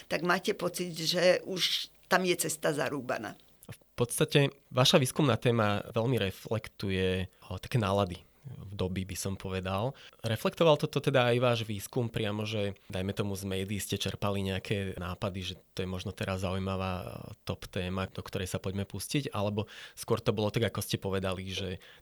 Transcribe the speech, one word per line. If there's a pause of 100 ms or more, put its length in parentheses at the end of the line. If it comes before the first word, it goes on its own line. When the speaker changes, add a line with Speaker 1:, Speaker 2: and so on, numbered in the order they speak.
Speaker 1:
tak
máte
pocit,
že
už (160)
tam
je
cesta
zarúbaná. (320)
Speaker 2:
V (140)
podstate (240)
vaša
výskumná
téma
veľmi
reflektuje, (220)
o,
také
nálady (320)
v
doby,
by
som
povedal. (320)
Reflektoval
toto
teda
aj
váš
výskum
priamo,
že, (160)
dajme
tomu,
z
médií
ste
čerpali
nejaké
nápady,
že (200)
to
je
možno
teraz
zaujímavá, (240)
top
téma,
do
ktorej
sa
poďme
pustiť,
alebo (240)
skôr
to
bolo
tak,
ako
ste
povedali,
že (240)